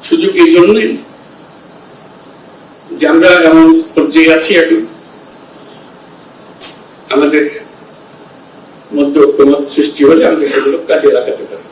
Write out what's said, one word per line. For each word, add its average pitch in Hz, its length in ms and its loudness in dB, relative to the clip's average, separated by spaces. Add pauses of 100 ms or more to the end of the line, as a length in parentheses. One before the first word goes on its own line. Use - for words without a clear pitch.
সুযোগ 190 220 -2 (120)
এই 165 120 4
জন্যই 208 360 2 (2000)
যে 151 60 -4 (100)
আমরা 175 160 4 (200)
এমন 160 180 4 (280)
পর্যায়ে 160 420 0
আছি 160 140 -4 (100)
এখন, 165 200 0 (2250)
আমাদের 147 280 0 (1500)
মধ্যে 143 280 -2
ঐকমত্য 143 500 2
সৃষ্টি - 340 -4
হলে 160 220 2
আমরা 151 220 -4
সেগুলো 139 240 -2 (120)
কাজে 139 280 0
লাগাতে - 320 -8
পারি - 220 -18